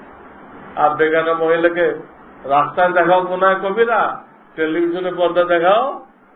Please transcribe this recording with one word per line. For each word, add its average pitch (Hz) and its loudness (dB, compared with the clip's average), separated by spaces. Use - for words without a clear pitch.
আর 151 2
বেগানা 160 0
মহিলাকে 165 0
রাস্তায় 143 0
দেখাও 180 2
গুনায় 185 0
কবিরা, 202 -2
টেলিভিশনে 170 -2
পর্দা 175 0
দেখাও 185 0